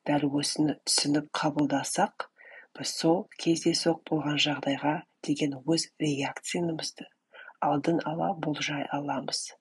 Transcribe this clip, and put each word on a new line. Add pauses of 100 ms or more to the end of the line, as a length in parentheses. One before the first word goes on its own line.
Дәл
осыны
түсініп
қабылдасақ, (420)
біз
сол (140)
кездейсоқ
болған
жағдайға (240)
деген
өз
реакциямызды (520)
алдын
ала
болжай
аламыз (160)